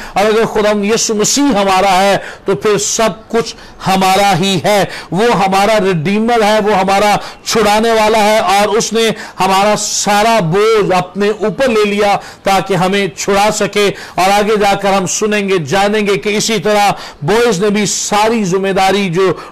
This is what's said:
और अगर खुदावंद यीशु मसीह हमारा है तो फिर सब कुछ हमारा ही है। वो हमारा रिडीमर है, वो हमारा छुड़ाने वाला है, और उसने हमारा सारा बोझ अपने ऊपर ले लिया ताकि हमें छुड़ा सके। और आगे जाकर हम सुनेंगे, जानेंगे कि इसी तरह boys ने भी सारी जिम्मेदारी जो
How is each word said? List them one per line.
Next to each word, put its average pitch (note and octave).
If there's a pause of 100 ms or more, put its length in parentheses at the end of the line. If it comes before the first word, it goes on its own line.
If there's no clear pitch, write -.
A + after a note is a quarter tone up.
(160)
और G3
अगर A3
खुदावंद G#3
यीशु A3
मसीह G#3+
हमारा G3
है F#3+ (240)
तो G3
फिर G3+
सब G#3
कुछ A3+ (300)
हमारा F#3+
ही F#3
है। G3 (220)
वो A3
हमारा G3
रिडीमर G3+
है, G#3+
वो G#3
हमारा G3 (280)
छुड़ाने A3
वाला A3
है, G#3+
और G3
उसने A3 (240)
हमारा F#3+
सारा G#3
बोझ G3
अपने F#3+
ऊपर G#3+
ले G#3+
लिया G3+
ताकि -
हमें F#3
छुड़ा G3+
सके। G3+
और -
आगे G#3
जाकर G3
हम F#3+
सुनेंगे, G3+
जानेंगे G3
कि G#3
इसी G#3+
तरह G3+ (300)
boys G#3
ने G#3
भी G#3
सारी G#3+
जिम्मेदारी F#3+
जो F3+ (220)